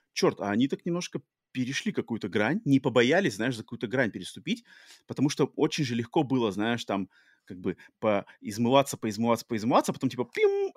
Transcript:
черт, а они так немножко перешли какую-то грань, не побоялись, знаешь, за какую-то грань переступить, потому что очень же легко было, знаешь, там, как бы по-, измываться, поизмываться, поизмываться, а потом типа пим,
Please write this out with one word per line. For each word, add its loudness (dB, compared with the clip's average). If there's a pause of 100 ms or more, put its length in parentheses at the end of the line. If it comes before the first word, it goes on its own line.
(140)
черт, 0
а -2
они 2
так -6
немножко -6 (320)
перешли -4
какую-то -4
грань, 2
не 6
побоялись, 4
знаешь, -2
за -10
какую-то -8
грань 0
переступить, -8 (440)
потому 0
что 0 (120)
очень 0
же -4
легко 0
было, 0
знаешь, -2
там, -4 (360)
как -16
бы -4 (220)
по-, 0 (160)
измываться, 2
поизмываться, 0
поизмываться, 0
а -2
потом -2
типа -4
пим, 0